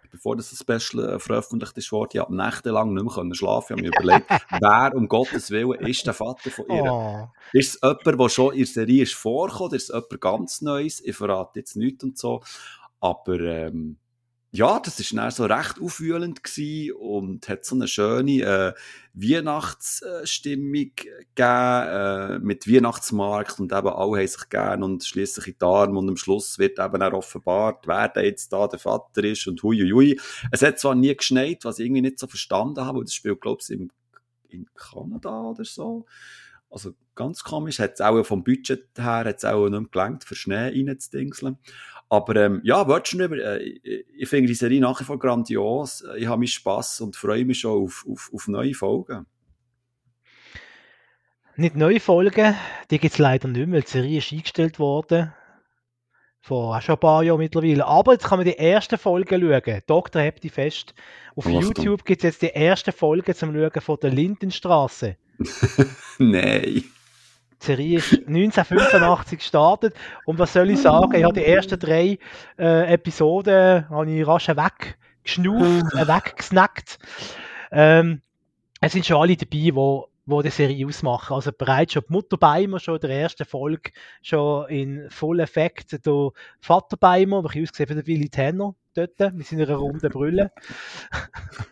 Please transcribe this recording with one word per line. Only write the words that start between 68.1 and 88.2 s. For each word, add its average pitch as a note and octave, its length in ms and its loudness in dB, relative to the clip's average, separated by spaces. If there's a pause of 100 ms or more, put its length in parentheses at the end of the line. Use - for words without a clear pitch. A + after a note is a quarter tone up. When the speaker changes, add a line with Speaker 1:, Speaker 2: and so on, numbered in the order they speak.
Speaker 2:
neunzehnhundertfünfundachtzig F3 1120 2
gestartet. F3+ 520 2 (340)
Und D#3+ 120 -4
was F3 140 2
soll F#3 180 6
ich C#4 100 4
sagen? E3+ 360 6
Ich E3 80 6
habe F3 100 4
die F3 100 0
ersten F#3+ 320 4
drei, E3+ 400 2 (400)
äh, E3 380 4
Episoden, F3+ 960 4
habe D3+ 180 -2
ich D#3 160 0
rasch D#3+ 220 4
weggeschnauft, F3 1500 0
äh, D3 140 0
weggesnackt. - 920 2 (720)
Ähm, D#3+ 500 6 (580)
es D#3 120 2
sind F3+ 140 0
schon E3 100 4
alle E3+ 200 6
dabei, D#3 380 0
wo, C3+ 320 0 (180)
wo D3 160 0
die C#3+ 100 -2
Serie C3+ 360 0
ausmachen. C#3 480 -4
Also C#3 160 -4
bereits C3 440 0
schon C#3 140 -2
die D#3+ 40 -4
Mutter F#3+ 240 -2
Beimer, F#3 420 2
schon E3 160 -6
in D#3 60 -6
der D3 100 -6
ersten D3 340 -4
Folge, D3 460 -6 (320)
schon D3 460 0
in C#3 420 -6
Full E3 300 -2
Effect, - 640 -4
der C#3+ 220 2 (320)
Vater F3+ 360 0
Beimer, F#3+ 460 4
der D3+ 80 -6
ein D3+ 140 -4
bisschen - 0 -
ausgesehen D3 260 -4
wie D3+ 40 -4
der D3 120 -6
Willy D3+ 220 -2